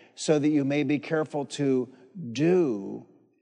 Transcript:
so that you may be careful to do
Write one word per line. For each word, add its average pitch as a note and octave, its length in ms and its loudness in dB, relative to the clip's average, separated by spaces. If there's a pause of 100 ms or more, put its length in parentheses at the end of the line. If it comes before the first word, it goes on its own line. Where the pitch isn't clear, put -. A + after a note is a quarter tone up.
(160)
so D#3 220 2
that D3 120 2
you C#3+ 160 2
may C#3+ 180 0
be C#3+ 160 0
careful D3+ 460 -4
to C3 420 0 (460)
do B2 720 0 (360)